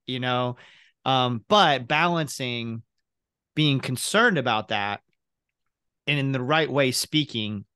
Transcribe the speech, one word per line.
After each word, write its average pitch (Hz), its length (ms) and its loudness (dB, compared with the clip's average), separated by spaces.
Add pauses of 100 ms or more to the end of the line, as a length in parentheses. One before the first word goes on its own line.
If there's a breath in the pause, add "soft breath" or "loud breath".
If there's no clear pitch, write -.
you 127 140 -6
know, 123 380 -2 (480 loud breath)
um, 127 420 0
but 151 400 4
balancing 131 960 -2 (720)
being 147 240 2
concerned 190 580 2
about 117 300 0
that 104 340 -4 (1040)
and 143 140 0
in 135 120 -2
the 131 100 -2
right 147 280 2
way 131 220 2
speaking 107 720 -4 (100)